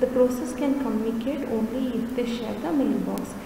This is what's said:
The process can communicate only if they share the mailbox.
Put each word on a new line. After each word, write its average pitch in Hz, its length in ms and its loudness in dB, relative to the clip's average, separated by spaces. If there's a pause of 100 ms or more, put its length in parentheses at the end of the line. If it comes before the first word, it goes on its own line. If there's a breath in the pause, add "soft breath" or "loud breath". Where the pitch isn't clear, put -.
The 254 80 6
process 254 460 2
can 277 260 0
communicate 226 680 -2
only 226 500 0
if 233 180 -2
they 240 100 0
share 233 340 -4
the 330 120 -2
mailbox. 226 580 0 (160 loud breath)